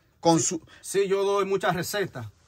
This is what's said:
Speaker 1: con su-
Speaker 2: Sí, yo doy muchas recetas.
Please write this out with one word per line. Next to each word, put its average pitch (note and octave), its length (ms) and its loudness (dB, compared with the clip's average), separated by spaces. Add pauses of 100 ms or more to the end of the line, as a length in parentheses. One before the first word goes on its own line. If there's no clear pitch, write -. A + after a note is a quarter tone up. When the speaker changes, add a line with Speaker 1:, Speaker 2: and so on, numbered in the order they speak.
(200)
Speaker 1:
con G3 200 4
su- F3+ 220 -2 (200)
Speaker 2:
Sí, G3 260 -2
yo G3 160 0
doy G3+ 220 0
muchas F#3+ 300 0
recetas. F3 520 -6 (200)